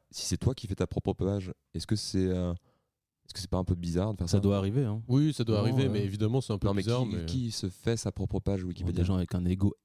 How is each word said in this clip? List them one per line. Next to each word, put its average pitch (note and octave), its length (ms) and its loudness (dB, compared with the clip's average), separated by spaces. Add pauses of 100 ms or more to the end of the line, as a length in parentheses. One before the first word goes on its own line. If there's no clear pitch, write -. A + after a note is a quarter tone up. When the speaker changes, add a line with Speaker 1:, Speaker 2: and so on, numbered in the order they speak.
(120)
Speaker 1:
si - 140 -10
c'est F2+ 120 0
toi - 180 0
qui - 100 -12
fais F2+ 100 -6
ta F2+ 120 0
propre - 260 -2
page, F#2 400 -2 (220)
est-ce E2 100 -6
que A2 120 0
c'est, F#2+ 280 0
euh, F2+ 280 2
est-ce - 800 -16
que - 80 -12
c'est - 80 -10
pas F#2 100 0
un F#2 60 0
peu F2+ 100 2
bizarre F2 380 0
de G2 60 -8
faire - 100 -2
ça ? G#2 80 6
Speaker 2:
Ça - 40 2
doit G2 160 4
arriver, G2+ 280 0
hein. A2 240 -4
Speaker 3:
Oui, C#3+ 240 4
ça B2+ 100 -2
doit A2 140 2
Speaker 2:
Non, G2+ 60 4
Speaker 3:
arriver, C3 200 2
Speaker 2:
ouais. C3+ 60 2
Speaker 3:
mais G#2 160 0
évidemment, G#2+ 360 0
c'est A#2 120 -2
un G2+ 40 0
peu G2 100 0
Speaker 1:
Non, G2+ 60 2
mais G2+ 100 2
Speaker 3:
bizarre, A#2+ 200 2
Speaker 1:
qui, G#2 120 -2
Speaker 3:
mais E2+ 100 -4
Speaker 1:
qui A#2 260 -2
se - 180 -4
fait A#2 280 -2
sa G#2 160 -4
propre G2 260 -4
page F#2+ 240 -2
Speaker 2:
Bon, F2+ 60 -4
Speaker 1:
Wikipédia ? F2+ 320 -2
Speaker 2:
des F2+ 40 2
gens F#2+ 120 2
avec F2 180 0
un F2+ 100 0
ego F#2+ 400 2